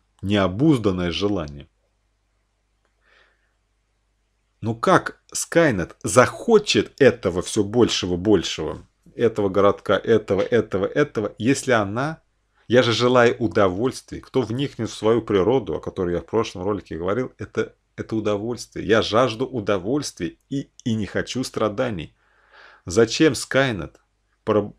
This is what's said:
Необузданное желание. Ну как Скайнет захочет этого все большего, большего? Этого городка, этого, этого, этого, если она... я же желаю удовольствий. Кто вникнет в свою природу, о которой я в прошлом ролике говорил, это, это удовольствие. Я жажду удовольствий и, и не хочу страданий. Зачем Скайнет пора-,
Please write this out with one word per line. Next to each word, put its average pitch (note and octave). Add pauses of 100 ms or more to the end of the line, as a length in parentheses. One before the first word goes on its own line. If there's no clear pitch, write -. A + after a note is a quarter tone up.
(220)
Необузданное G2
желание. D#2+ (3000)
Ну A2
как - (120)
Скайнет B2+
захочет A#2+
этого G2
все -
большего, G2+
большего? E2+ (280)
Этого G#2+
городка, G2
этого, G#2
этого, G2+
этого, C3
если C3
она... A#2 (440)
я A#2+
же B2
желаю A#2+
удовольствий. G#2
Кто -
вникнет A#2
в -
свою A2+
природу, G#2
о D#2
которой F2
я E2
в -
прошлом G#2
ролике F#2+
говорил, G2
это, - (180)
это A2+
удовольствие. G#2+
Я G#2
жажду A2+
удовольствий G#2 (100)
и, C#3 (140)
и A2+
не G#2+
хочу G#2+
страданий. G#2+ (720)
Зачем A#2
Скайнет A#2 (420)
пора-, G#2